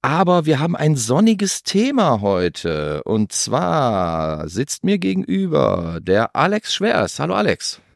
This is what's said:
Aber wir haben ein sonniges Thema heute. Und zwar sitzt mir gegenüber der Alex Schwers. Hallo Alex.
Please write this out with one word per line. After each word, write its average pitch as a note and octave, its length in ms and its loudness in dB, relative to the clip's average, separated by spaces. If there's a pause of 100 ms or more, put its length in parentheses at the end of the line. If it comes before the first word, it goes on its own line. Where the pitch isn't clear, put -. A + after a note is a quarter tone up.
Aber F3 460 2
wir D3 140 2
haben E3+ 160 0
ein D3+ 180 2
sonniges F#3+ 680 2
Thema G3+ 560 2
heute. E2 800 -2
Und G#2+ 300 0
zwar F#2+ 1160 -2
sitzt G2+ 360 -6
mir G3 140 2
gegenüber D#3 1000 0
der G2 360 0
Alex G3 360 -2
Schwers. - 460 -2
Hallo D#3+ 160 -4
Alex. F#3+ 460 -2 (160)